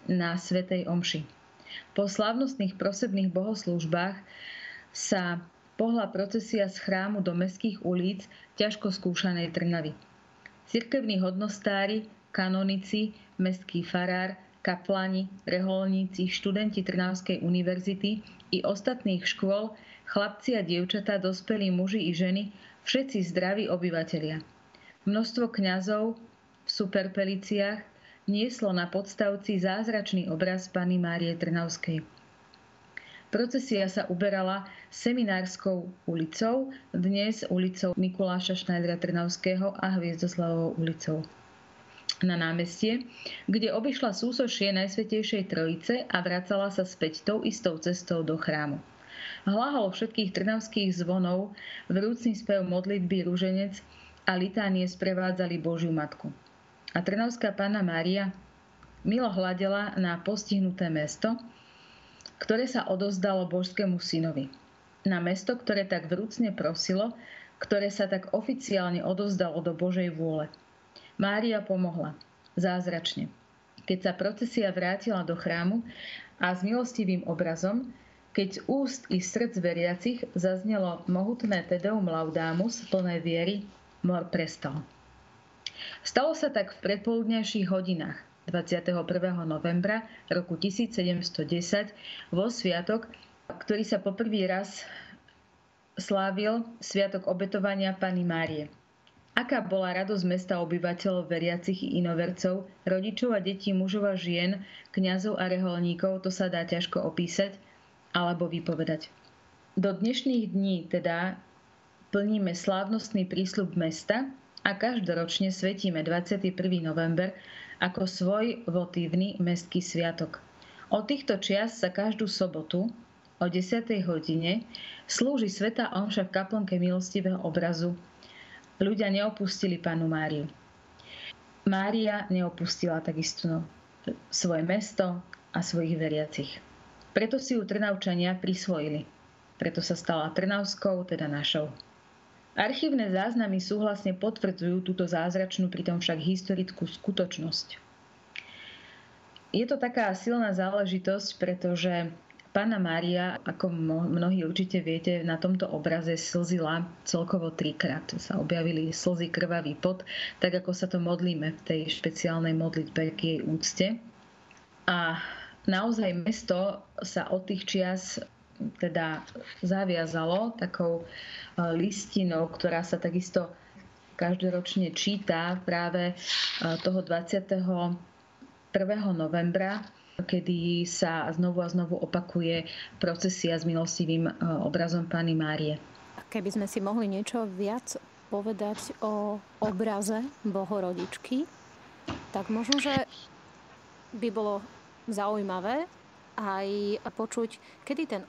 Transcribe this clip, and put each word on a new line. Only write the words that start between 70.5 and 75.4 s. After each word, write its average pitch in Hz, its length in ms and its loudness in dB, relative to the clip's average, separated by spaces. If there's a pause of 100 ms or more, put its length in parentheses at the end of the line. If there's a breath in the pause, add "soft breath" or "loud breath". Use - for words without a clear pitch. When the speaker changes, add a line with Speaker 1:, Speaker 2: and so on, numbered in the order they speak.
Speaker 1:
Mária 214 400 4
pomohla. 175 560 0 (400)
Zázračne. 180 720 0 (640)
Keď 185 160 4
sa 180 80 4
procesia 208 560 0
vrátila 185 560 0
do 165 80 0
chrámu 175 480 0 (560 loud breath)